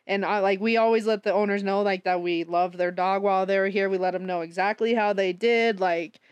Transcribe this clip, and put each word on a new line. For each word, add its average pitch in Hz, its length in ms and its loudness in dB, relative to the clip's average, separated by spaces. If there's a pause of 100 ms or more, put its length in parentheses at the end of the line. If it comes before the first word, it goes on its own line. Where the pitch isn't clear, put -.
And 196 140 -2
I, 196 160 0
like, 196 220 0
we 226 160 2
always 226 280 2
let 214 180 0
the 202 100 0
owners 202 300 0
know, 196 180 0
like, 196 240 -2
that 180 160 0
we 170 240 -2
love 175 320 -2
their 175 140 0
dog 190 320 0
while 190 220 2
they're 196 220 0
here. 196 220 0
We 190 80 -2
let 180 180 -2
'em 185 100 -8
know 180 140 -4
exactly 190 540 -2
how 208 180 2
they 190 220 0
did, 226 480 2
like 170 400 -2 (100)